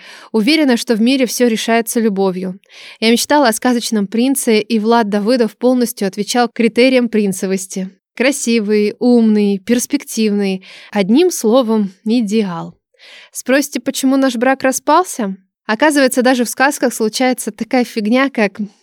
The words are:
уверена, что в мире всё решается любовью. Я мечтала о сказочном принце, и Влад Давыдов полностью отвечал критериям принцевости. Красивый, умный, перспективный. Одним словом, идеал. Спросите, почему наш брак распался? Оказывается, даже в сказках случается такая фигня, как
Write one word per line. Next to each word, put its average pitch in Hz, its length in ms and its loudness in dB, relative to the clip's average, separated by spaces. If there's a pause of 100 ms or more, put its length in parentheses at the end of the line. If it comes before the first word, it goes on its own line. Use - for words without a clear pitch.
(340)
уверена, 262 420 2
что 233 200 -2
в 202 60 0
мире 262 240 2
всё 240 220 0
решается 226 540 -2
любовью. 190 580 -2 (400)
Я 226 120 2
мечтала 285 360 2
о 220 60 2
сказочном 226 540 -2
принце, 240 520 0
и 226 180 -2
Влад 226 300 2
Давыдов 214 480 0
полностью 240 520 0
отвечал 233 460 -2
критериям 240 540 2
принцевости. 190 840 -4 (260)
Красивый, 220 840 0
умный, 214 600 4
перспективный. 202 1040 -2 (260)
Одним 233 400 2
словом, 220 600 0 (120)
идеал. 202 760 -4 (540)
Спросите, 269 480 -2
почему 269 380 -2
наш 269 180 0
брак 262 280 0
распался? 262 760 -2 (300)
Оказывается, 269 540 2
даже 247 240 2
в - 40 -4
сказках 269 440 -2
случается 240 580 -2
такая 247 320 -2
фигня, 233 460 0
как 208 240 -2 (300)